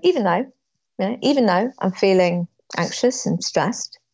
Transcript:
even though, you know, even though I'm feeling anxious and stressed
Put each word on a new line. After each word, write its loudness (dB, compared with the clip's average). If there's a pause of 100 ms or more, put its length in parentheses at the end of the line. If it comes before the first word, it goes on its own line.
even 2
though, 0 (520)
you -2
know, -6
even 2
though 0
I'm 0
feeling 2 (300)
anxious -2
and -2
stressed -4 (140)